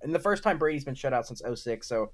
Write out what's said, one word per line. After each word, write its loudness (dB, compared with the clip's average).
And -2
the 4
first 2
time 4
Brady's 2
been -6
shut -2
out 2
since -12
oh -2
six. -6
So 0